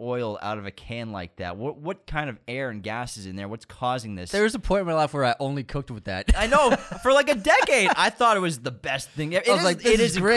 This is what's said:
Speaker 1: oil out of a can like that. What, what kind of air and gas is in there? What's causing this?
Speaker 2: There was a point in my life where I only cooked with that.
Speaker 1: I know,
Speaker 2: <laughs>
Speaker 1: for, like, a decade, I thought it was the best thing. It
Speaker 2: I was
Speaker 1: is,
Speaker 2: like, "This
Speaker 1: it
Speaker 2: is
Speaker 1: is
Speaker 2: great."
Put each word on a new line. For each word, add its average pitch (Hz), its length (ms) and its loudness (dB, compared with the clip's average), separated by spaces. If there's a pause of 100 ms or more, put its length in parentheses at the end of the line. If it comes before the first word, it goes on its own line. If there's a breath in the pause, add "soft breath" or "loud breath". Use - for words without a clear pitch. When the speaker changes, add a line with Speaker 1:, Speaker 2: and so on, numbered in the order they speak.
Speaker 1:
oil 120 400 -4
out 107 160 -6
of 101 80 -12
a 98 60 -10
can 117 420 -12
like 90 240 -12
that. 90 220 -10
What, 131 180 -8
what 165 300 -12
kind 151 240 -6
of 110 80 -12 (100)
air 127 220 -6
and 107 120 -10
gas 117 360 -8
is 95 80 -12
in 95 100 -10
there? 101 100 -8
What's 110 200 -12
causing 123 480 -6
this? 90 180 -10
Speaker 2:
There 202 120 2
was 220 100 0
a 226 40 -6
point 190 220 0
in 185 60 -4
my 170 80 -2
life 156 180 2
where 143 140 0
I 120 120 2
only 139 260 -4
cooked - 260 -8
with 107 140 -12
that. 95 300 -4
Speaker 1:
I 208 120 2
know, 277 240 6
Speaker 2:
<laughs> - 320 -2
Speaker 1:
for, 262 100 4
like, 285 160 4
a 294 60 4
decade, 262 600 4
I 180 140 4
thought 226 300 2
it - 20 0
was 165 200 -2
the 127 100 -8
best 135 400 -6
thing. 156 240 -6
It 202 120 2
Speaker 2:
I 240 60 4
was 185 80 4
Speaker 1:
is, 170 60 0
Speaker 2:
like, 175 160 2
"This 240 120 6
Speaker 1:
it 220 60 4
Speaker 2:
is 233 120 4
Speaker 1:
is 185 60 -2
Speaker 2:
great." 196 180 4